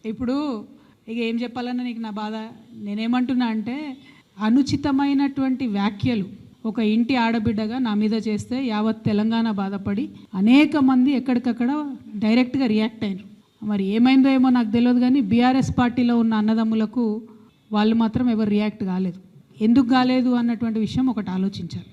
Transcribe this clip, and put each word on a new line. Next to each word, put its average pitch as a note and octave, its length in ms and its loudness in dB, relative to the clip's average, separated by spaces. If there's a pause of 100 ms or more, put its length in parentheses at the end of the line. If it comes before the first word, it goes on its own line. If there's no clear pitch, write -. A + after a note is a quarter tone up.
ఇప్పుడు B3 580 -4 (440)
ఇక A3+ 100 -8
ఏం A#3 240 -2
చెప్పాలన్నా B3 420 -6
నీకు A#3 160 -6
నా A3 100 -8
బాధ. G#3+ 240 -6 (520)
నేనేమంటున్నా A#3+ 600 0
అంటే, B3 500 -6 (500)
అనుచితమైనటువంటి C#4 1200 0
వ్యాఖ్యలు G3+ 600 -2 (400)
ఒక A3 120 -4
ఇంటి A3+ 380 2
ఆడబిడ్డగా A3+ 640 -2
నా A3+ 160 -2
మీద G#3+ 200 2 (140)
చేస్తే G#3+ 280 -4 (100)
యావత్ A3 380 -2
తెలంగాణ A3+ 460 0
బాధపడి G3+ 580 -4 (260)
అనేక C4+ 420 4
మంది C4 360 4
ఎక్కడికక్కడ B3 580 -2 (440)
డైరెక్ట్గా B3 520 0
రియాక్ట్ A3 380 -2
అయినారు. G3 240 -8 (380)
మరి G3+ 180 -2
ఏమైందో B3+ 440 4
ఏమో C4 200 4
నాకు B3 220 2
తెలియదు B3 280 4
కానీ B3+ 220 2
బీఆర్ఎస్ B3 580 2
పార్టీలో A#3+ 400 2
ఉన్న A3+ 160 2
అన్నదమ్ములకు A3 880 0 (500)
వాళ్ళు G#3+ 220 2
మాత్రం A#3 360 0
ఎవరు G#3+ 200 0
రియాక్ట్ G#3 340 -2
కాలేదు. F#3 360 -4 (400)
ఎందుకు A#3 280 4
కాలేదు B3+ 420 2
అన్నటువంటి A#3 500 -2
విషయం B3+ 280 0
ఒకటి G#3 220 -4
ఆలోచించాలి. F#3 640 -6